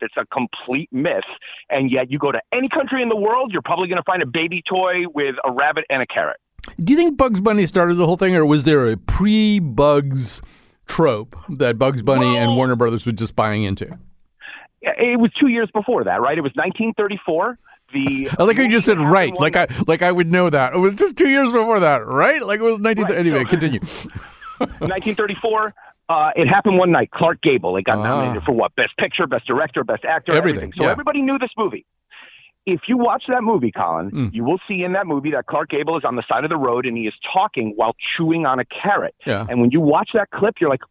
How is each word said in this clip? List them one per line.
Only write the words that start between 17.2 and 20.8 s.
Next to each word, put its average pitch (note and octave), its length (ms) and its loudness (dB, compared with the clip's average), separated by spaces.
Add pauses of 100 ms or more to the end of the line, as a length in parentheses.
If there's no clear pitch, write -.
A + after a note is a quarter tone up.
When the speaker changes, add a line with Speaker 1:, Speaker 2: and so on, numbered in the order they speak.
Speaker 1:
The C#3 360 -4 (100)
Speaker 2:
I E3 60 2
like G#3+ 120 4
how C4+ 60 4
you A#3+ 80 2
just A3 160 4
said, G#3 120 4
Speaker 1:
movie D3 120 2
Speaker 2:
"Right," F3+ 200 6
Speaker 1:
happened F3+ 100 -6
Speaker 2:
like E3 160 2
I, F3 100 4 (200)
like D#3+ 160 2
I F3+ 100 4
would F3 180 2
know F3+ 200 4
that. C3+ 240 0
It F3+ 40 2
was G3 160 2